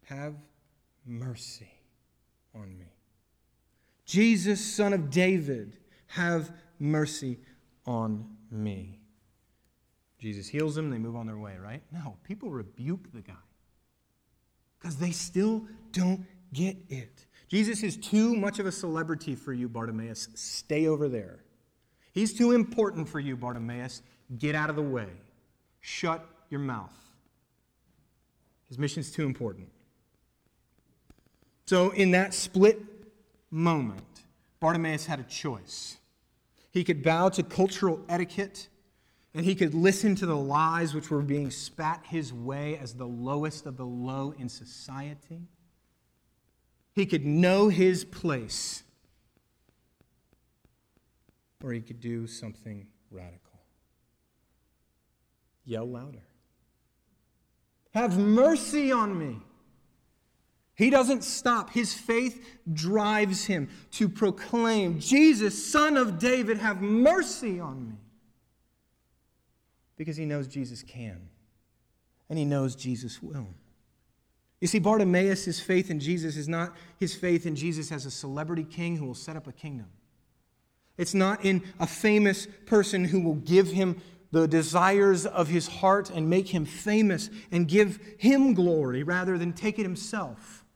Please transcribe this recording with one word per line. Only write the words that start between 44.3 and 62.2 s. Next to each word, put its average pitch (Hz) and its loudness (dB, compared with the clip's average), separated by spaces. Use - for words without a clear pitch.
in 143 -10
society. 143 -16
He 196 2
could 160 -2
know 180 6
his 185 4
place, - -6
or 131 -8
he 117 -6
could 117 -16
do 117 -6
something 107 -14
radical. 90 -20
Yell 113 -8
louder. 123 -14
"Have 214 0
mercy 262 4
on 208 0
me." 123 -8
He 233 4
doesn't 262 4
stop. 240 0
His 233 -2
faith 233 -2